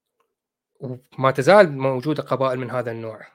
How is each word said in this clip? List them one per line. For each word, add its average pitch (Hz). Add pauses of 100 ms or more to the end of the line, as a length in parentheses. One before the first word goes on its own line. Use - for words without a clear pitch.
(800)
وما 131
تزال 147
موجودة 135
قبائل 131
من 123
هذا 120
النوع، 113 (140)